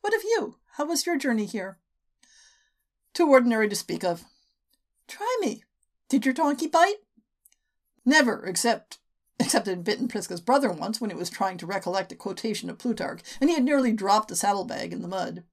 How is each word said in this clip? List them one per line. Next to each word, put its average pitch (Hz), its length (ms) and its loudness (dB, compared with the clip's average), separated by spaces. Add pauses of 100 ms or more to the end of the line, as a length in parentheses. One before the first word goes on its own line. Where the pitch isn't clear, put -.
What 415 120 0
of 440 80 -2
you? 392 380 -2 (120)
How 294 120 -4
was 320 220 -2
your 349 100 0
journey 233 300 0
here?" 190 340 -10 (1300)
"Too 330 160 4
ordinary 233 400 6
to 208 40 -4
speak 170 300 -6
of." 170 220 -2 (800)
"Try 466 340 -4
me. - 240 -4 (460)
Did 240 160 2
your 262 80 0
donkey 294 320 0
bite?" 359 360 4 (1000)
"Never, 262 400 4
except, - 540 -2 (420)
except 214 260 2
it 196 40 -2
had 180 120 -4
bitten 208 260 -2
Priska's 180 340 -6
brother 269 280 2
once 175 300 -6
when 220 100 -4
it 175 60 -10
was 175 140 -6
trying 190 260 -4
to 170 100 -10
recollect 190 460 -4
a - 40 -14
quotation 208 520 -6
of - 80 -10
Plutarch, - 480 -6 (160)
and 285 80 4
he 339 60 4
had 269 100 2
nearly 262 300 2
dropped 202 340 2
the 175 80 -6
saddlebag 185 560 -2
in - 80 -8
the 175 80 -8
mud." 175 440 -6